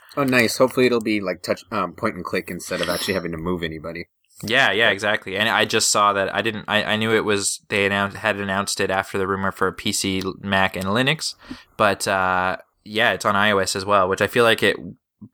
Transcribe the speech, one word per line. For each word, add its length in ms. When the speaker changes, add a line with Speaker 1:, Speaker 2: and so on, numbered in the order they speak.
Speaker 1:
Oh, 60
nice. 360
Hopefully 280
it'll 140
be, 200
like, 220
touch, 300
um, 220
point 200
and 100
click 240
instead 320
of 80
actually 260
having 180
to 60
move 260
anybody. 420
Speaker 2:
Yeah, 260
yeah, 200
exactly. 460
And 120
I 160
just 260
saw 220
that. 200
I 80
didn't, 280
I, 160
I 120
knew 160
it 120
was, 360
they 140
announced, 340
had 180
announced 440
it 100
after 280
the 80
rumor 240
for 220
P 180
C, 320
Mac, 360
and 100
Linux. 480
But, 300
uh, 520
yeah, 300
it's 100
on 100
I 160
O 80
S 160
as 100
well, 240
which 140
I 60
feel 160
like 180
it, 140